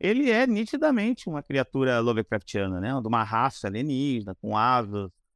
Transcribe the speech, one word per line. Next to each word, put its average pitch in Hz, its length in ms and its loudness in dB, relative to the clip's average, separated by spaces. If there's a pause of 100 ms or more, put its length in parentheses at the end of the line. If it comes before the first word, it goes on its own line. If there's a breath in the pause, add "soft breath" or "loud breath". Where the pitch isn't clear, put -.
ele 254 300 2
é 233 160 4
nitidamente 240 840 0
uma 147 140 -6
criatura 131 580 0
Lovecraftiana, 107 800 -2
né? 127 200 -2
De 110 60 -6
uma 113 160 2
raça 113 460 0
alienígena, 123 680 -2
com 107 220 -4
asas 107 540 0 (260)